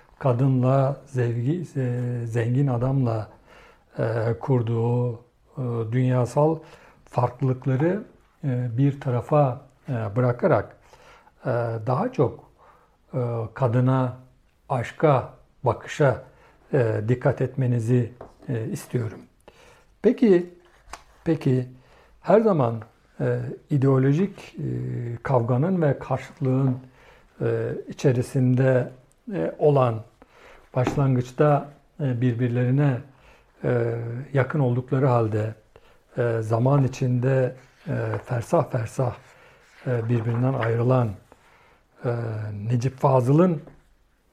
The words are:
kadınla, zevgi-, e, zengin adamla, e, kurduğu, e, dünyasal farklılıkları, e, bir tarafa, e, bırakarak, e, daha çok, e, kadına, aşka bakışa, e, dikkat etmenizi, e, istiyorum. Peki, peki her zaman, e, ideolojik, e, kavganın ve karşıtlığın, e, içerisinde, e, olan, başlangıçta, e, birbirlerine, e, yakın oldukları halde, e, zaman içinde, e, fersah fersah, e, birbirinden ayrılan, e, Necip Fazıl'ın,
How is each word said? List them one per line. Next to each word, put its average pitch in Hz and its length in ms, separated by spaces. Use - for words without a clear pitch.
kadınla, 131 880
zevgi-, 127 760
e, 123 480
zengin 120 400
adamla, 120 640
e, 113 400
kurduğu, 120 920
e, 117 320
dünyasal 127 680
farklılıkları, 131 1000
e, 123 340
bir 139 240
tarafa, 127 600
e, 110 260
bırakarak, 123 640
e, 139 40
daha 170 240
çok, - 400
e, 135 60
kadına, 127 640
aşka 127 640
bakışa, - 600
e, 110 340
dikkat - 340
etmenizi, 120 720
e, 113 160
istiyorum. - 540
Peki, 202 520
peki 131 440
her 202 200
zaman, 131 400
e, 123 200
ideolojik, 139 880
e, 151 40
kavganın 131 580
ve 139 180
karşıtlığın, 131 800
e, 117 300
içerisinde, 127 1040
e, 165 260
olan, 127 440
başlangıçta, 135 920
e, 123 220
birbirlerine, 123 760
e, 117 320
yakın 131 260
oldukları 127 480
halde, 110 480
e, 117 240
zaman 120 420
içinde, 127 720
e, 113 380
fersah 131 460
fersah, 120 440
e, 117 220
birbirinden 120 440
ayrılan, 117 580
e, 120 100
Necip 123 300
Fazıl'ın, 147 640